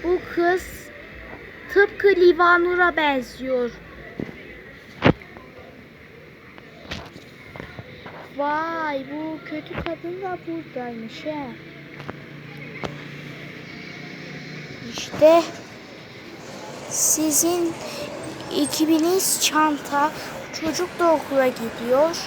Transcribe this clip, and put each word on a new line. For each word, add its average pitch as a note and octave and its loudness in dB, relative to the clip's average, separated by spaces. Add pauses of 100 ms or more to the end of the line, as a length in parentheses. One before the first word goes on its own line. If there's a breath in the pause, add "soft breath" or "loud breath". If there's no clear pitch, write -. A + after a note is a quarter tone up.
Bu F4 4 (160)
kız F4 4 (1080)
tıpkı G4+ 4
Livanur'a F4 8
benziyor. C4 2 (4000)
Vay, D4+ -2
bu D#4 -6 (100)
kötü D4+ -8
kadın E4+ -6
da F#4 -4 (100)
buradaymış B3 -8
he. D4+ -4 (3500)
İşte E4 8 (1500)
sizin E4 2 (840 loud breath)
ekibiniz D#4+ 4
çanta, D4+ 4 (500 loud breath)
çocuk D#4+ -2
da E4+ 6
okula C4+ 4
gidiyor. B3+ 2 (120)